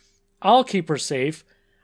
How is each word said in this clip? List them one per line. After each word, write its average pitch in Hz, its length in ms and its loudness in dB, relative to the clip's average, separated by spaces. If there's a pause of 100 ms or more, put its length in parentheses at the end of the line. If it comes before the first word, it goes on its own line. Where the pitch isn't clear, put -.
(420)
"I'll 247 220 4
keep 185 260 -4
her 147 80 -2
safe. 139 460 -4 (400)